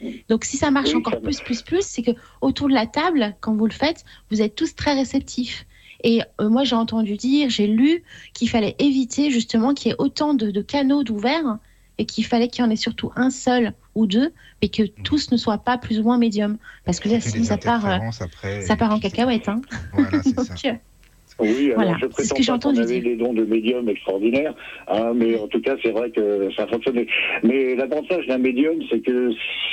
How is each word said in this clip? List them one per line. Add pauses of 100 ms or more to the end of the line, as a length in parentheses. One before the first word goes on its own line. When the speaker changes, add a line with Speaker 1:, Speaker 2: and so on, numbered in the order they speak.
(300)
Speaker 1:
Donc,
si
ça
marche
Speaker 2:
Oui,
Speaker 1:
encore
Speaker 2:
ça
Speaker 1:
plus,
Speaker 2:
marche.
Speaker 1:
plus,
plus,
c'est
que (300)
autour
de
la
table,
quand
vous
le
faites, (280)
vous
êtes
tous
très
réceptifs. (380)
Et, (180)
euh,
moi,
j'ai
entendu
dire,
j'ai
lu (320)
qu'il
fallait
éviter,
justement,
qu'il
y
ait
autant
de,
de
canaux
d'ouverts (420)
et
qu'il
fallait
qu'il
y
en
ait
surtout
un
seul (200)
ou
deux, (320)
mais
que
Speaker 3:
Mhm. (140)
Speaker 1:
tous
ne
soient
pas
plus
ou
moins
médiums. (280)
Parce
que
là,
Speaker 3:
Ça
fait
Speaker 1:
sinon,
Speaker 3:
des
Speaker 1:
ça
part,
euh,
Speaker 3:
interférences
après,
Speaker 1:
ça
Speaker 3:
et
Speaker 1:
part
en
Speaker 3:
puis
Speaker 1:
cacahuète,
hein. (320)
Speaker 3:
Voilà, (140)
c'est
Speaker 1:
<laughs>
Donc,
Speaker 3:
ça. (160)
Speaker 1:
euh, (680)
Speaker 2:
Oui,
alors
Speaker 1:
voilà,
Speaker 2:
je
Speaker 1:
c'est
ce
Speaker 2:
prétends
Speaker 1:
que
j'ai
Speaker 2:
pas
qu'on
Speaker 1:
entendu
Speaker 2:
avait
Speaker 1:
dire.
Speaker 2:
des
dons
de
médium
extraordinaires, (320)
hein,
mais
en
tout
cas,
c'est
vrai
que
ça
fonctionnait. (380)
Mais
l'avantage
d'un
médium, (140)
c'est
que (420)